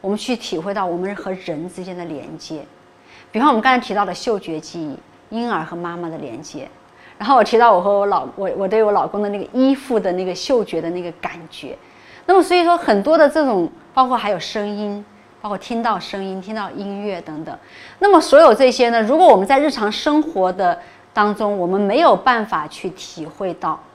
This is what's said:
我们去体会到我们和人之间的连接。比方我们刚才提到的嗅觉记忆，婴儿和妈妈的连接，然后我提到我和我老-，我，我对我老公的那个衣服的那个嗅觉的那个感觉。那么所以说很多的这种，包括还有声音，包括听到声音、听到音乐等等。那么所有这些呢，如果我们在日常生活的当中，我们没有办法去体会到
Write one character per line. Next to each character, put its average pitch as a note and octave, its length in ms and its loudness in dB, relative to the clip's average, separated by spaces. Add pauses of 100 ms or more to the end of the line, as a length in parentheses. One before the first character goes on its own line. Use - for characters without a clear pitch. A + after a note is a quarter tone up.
我 G3 80 -6
们 G3+ 80 -2
去 B3 180 -4
体 - 220 -8
会 F#3 160 -6
到 G3+ 140 -4
我 F3 100 -4
们 F#3+ 180 -6
和 G3 160 -10 (140)
人 E3 240 -8
之 F3+ 140 -14
间 F3+ 120 -12
的 F3 80 -12
连 D#3+ 320 -12
接。 D#3+ 300 -14 (640)
比 G#3+ 80 -4
方 C4+ 100 4
我 C4+ 40 4
们 A3 80 0
刚 C4 100 2
才 B3+ 80 2
提 A#3 140 -8
到 G#3 100 0
的 F#3 80 -4
嗅 G3+ 280 -4
觉 D#3 200 -8
记 E3+ 220 -12
忆， - 560 -12
婴 A#3 160 -4
儿 D#3+ 100 -4
和 E3+ 120 -12
妈 E3+ 200 -8
妈 E3+ 140 -8
的 D#3+ 80 -10
连 C#3 240 -12
接， D3 260 -14 (500)
然 G#3 120 -8
后 C4+ 80 6
我 A3+ 40 6
提 A3+ 160 2
到 A#3 140 6
我 F3+ 100 4
和 G3+ 180 2
我 G3+ 60 0
老-， E3+ 300 -2
我， F#3+ 220 -6
我 F#3+ 100 -4
对 A3 160 2
我 G#3 80 2
老 F3+ 160 0
公 G#3 140 -6
的 G#3 80 -4
那 G3+ 100 -6
个 - 140 -10
衣 C4 200 2
服 C4 240 -2
的 F#3+ 140 0
那 F3+ 140 -4
个 F3+ 100 -6
嗅 A#3 300 0
觉 E3 160 -6
的 E3 80 -6
那 F3+ 120 -6
个 F3 120 -8
感 - 260 -12 (100)
觉。 - 280 -16 (480)
那 F4+ 80 4
么 F#4+ 100 6
所 F4+ 140 4
以 F4 60 4
说 E4+ 120 4
很 A#3 280 2
多 D#4 140 4
的 D4 120 6
这 D4+ 160 0
种， F#3 240 0 (240)
包 C4 140 4
括 B3 100 -2
还 G#3+ 140 -4
有 F3+ 80 -2
声 G#3 280 -6
音， G#3 380 -6 (360)
包 G#3+ 60 -10
括 G3+ 80 -6
听 A#3 280 -6
到 G#3+ 160 0
声 G3 240 -8
音、 F#3+ 180 -8
听 G#3+ 140 -10
到 G3+ 160 -8
音 G3+ 300 -10
乐 G3 200 -6
等 D#3 240 -12
等。 D3 100 -12 (440)
那 G4+ 100 4
么 F4+ 100 8
所 D4 200 6
有 D#4 120 10
这 B3+ 200 6
些 A#3+ 180 2
呢， A#3 100 2
如 A3 160 2
果 F4 120 8
我 C#4 100 10
们 F#3+ 80 0
在 C4+ 140 2
日 D4+ 100 2
常 G#3+ 220 -4
生 D4 320 0
活 F#3+ 280 -2
的 F3+ 260 0 (360)
当 G#3 220 2
中， G#3 220 -2
我 F3 100 -2
们 F#3+ 120 0
没 G#3 200 2
有 D4 160 6
办 A3+ 280 0
法 D#3+ 240 -6
去 - 240 -10
体 - 360 -14
会 F3+ 260 -8
到 D#3+ 260 -6 (160)